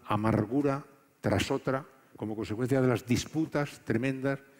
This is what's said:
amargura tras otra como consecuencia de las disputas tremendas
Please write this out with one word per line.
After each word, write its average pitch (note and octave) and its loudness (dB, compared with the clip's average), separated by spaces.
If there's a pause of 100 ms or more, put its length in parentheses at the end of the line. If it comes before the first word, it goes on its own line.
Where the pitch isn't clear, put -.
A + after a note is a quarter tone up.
amargura A2+ 2 (360)
tras G2+ 2
otra C3+ -2 (300)
como G#2+ -8
consecuencia A2+ -2
de B2+ 4
las A#2 0
disputas D3 -2
tremendas C3 -2 (200)